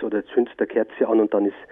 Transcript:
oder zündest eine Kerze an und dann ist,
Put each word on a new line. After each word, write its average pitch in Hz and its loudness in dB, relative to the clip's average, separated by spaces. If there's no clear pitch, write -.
oder 104 -4
zündest - -2
eine 160 -2
Kerze - -2
an 113 2
und 107 0
dann 104 2
ist, 98 -4